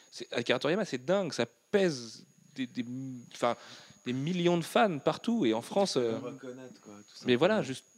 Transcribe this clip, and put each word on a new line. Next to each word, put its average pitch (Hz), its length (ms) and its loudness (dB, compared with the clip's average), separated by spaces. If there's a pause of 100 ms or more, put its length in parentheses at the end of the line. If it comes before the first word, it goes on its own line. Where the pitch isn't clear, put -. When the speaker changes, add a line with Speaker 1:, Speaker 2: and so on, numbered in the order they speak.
(100)
Speaker 1:
c'est, - 220 -14
Akira 123 260 0
Toriyama, 180 280 0
c'est - 180 -6
dingue, 175 280 0
ça 120 120 0 (260)
pèse 143 540 0 (300)
des, 131 120 -4
des, 123 180 -6 (500)
enfin, 120 200 2 (520)
des 123 80 -2
millions 175 420 2
de 165 80 0
fans 196 340 2
partout, 214 460 0
et 110 80 4
en 107 100 0
France, - 340 0
Speaker 2:
Ils 127 60 4
veulent 113 120 0
Speaker 1:
euh, 110 40 -4
Speaker 2:
le 120 80 -10
reconnaître, 131 560 -14
quoi, 104 120 -18
tout - 320 -20
Speaker 1:
mais 123 100 6
voilà, 190 200 4
Speaker 2:
simplement. 139 120 0
Speaker 1:
juste 131 160 -8 (140)